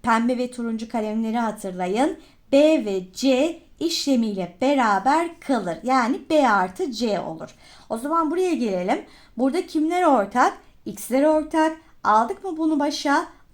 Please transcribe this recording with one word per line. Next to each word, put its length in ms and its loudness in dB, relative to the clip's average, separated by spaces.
Pembe 360 2
ve 140 -4
turuncu 380 -8
kalemleri 480 -4
hatırlayın. 800 -2
B 340 4
ve 280 -6
C 460 0
işlemiyle 800 -2
beraber 800 2
kalır. 440 -2
Yani 460 0
B 200 4
artı 420 0
C 280 -2
olur. 300 -10
O 80 -4
zaman 340 0
buraya 220 0
gelelim. 520 -2
Burada 300 0
kimler 360 0
ortak? 500 2
X'ler 380 -2
ortak. 540 2
Aldık 400 2
mı 140 -6
bunu 220 0
başa? 460 0